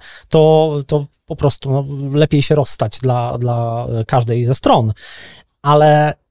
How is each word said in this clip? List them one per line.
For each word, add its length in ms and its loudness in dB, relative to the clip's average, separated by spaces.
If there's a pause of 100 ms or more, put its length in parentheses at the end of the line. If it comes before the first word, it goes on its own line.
(300)
to, 440 4 (140)
to 180 -2 (200)
po 100 -12
prostu, 360 -4
no, 140 -2 (320)
lepiej 240 2
się 140 0
rozstać 440 -4
dla, 380 -4
dla, 480 -4 (140)
e, 60 -2
każdej 400 -2
ze 100 0
stron. 380 2 (680)
Ale 520 4 (180)